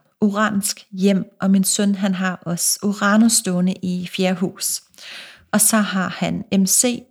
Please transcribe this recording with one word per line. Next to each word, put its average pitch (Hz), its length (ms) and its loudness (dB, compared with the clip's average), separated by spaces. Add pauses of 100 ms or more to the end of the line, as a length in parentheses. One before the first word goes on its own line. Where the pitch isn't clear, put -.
(200)
uransk 208 720 -2
hjem, 190 320 2 (160)
og 196 100 2
min 196 140 4
søn, 202 300 0
han 190 200 -2
har 185 280 -4
også - 400 -4
Uranus 208 500 4
stående 185 500 0
i 180 300 -4
fjerde 185 220 0
hus. - 480 -6 (680)
Og 214 80 2
så - 160 2
har 185 320 0
han 170 440 -6
M 196 140 4
C, 247 440 0